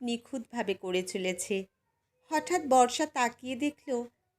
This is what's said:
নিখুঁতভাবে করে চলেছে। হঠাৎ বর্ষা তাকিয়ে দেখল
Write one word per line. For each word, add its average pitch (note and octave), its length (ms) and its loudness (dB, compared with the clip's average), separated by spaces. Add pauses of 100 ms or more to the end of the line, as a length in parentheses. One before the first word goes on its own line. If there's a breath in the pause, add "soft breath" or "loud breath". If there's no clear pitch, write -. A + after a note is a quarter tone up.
নিখুঁতভাবে A#3 720 -6
করে F#3 280 -4
চলেছে। F#3 600 -6 (640)
হঠাৎ E4+ 400 4
বর্ষা B3+ 380 4
তাকিয়ে B3+ 500 -4
দেখল C4 480 -4 (340)